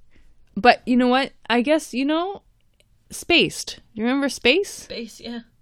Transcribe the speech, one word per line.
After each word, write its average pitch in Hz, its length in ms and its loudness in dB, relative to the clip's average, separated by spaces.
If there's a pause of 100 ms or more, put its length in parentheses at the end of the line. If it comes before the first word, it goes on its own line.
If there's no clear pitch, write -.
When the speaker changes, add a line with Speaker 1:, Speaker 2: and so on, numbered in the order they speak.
(560)
Speaker 1:
But 202 300 4
you 247 100 2
know 247 120 4
what? 262 240 0 (160)
I 240 140 2
guess, 302 320 0
you 262 100 -2
know, 339 380 -2 (680)
Spaced. - 720 0 (140)
You 214 100 -6
remember 277 240 0
Space? 311 420 0
Speaker 2:
Space, - 500 -14
yeah. 233 200 -12 (220)